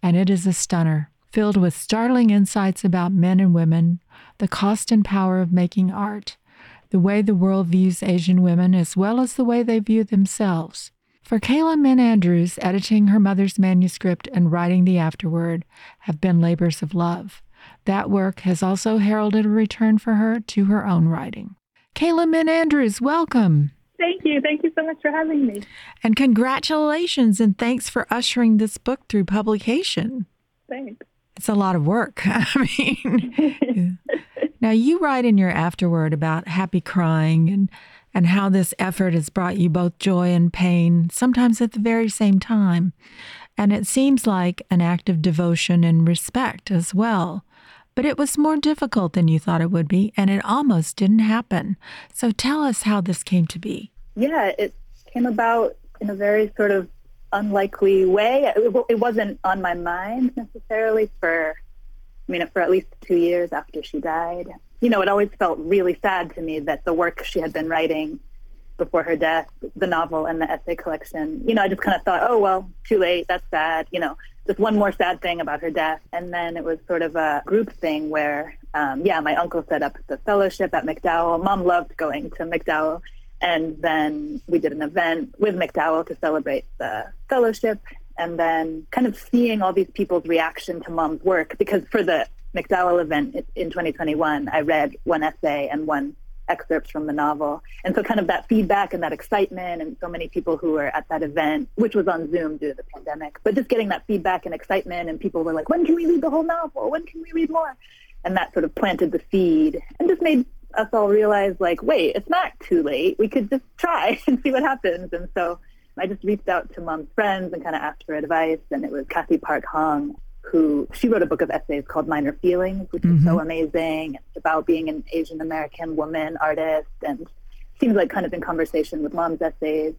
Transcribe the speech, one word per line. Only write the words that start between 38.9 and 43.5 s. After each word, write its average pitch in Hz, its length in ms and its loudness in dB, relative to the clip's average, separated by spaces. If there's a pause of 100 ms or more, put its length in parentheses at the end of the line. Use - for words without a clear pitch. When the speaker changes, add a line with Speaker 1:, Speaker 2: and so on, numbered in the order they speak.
Speaker 1:
has 160 160 0
brought 180 260 -2
you 180 140 4
both 175 280 0
joy 180 300 2
and 175 240 4
pain, 170 580 4
sometimes 247 520 2
at 233 100 0
the 214 80 -4
very 226 300 2
same 202 280 4
time. 185 540 2 (640)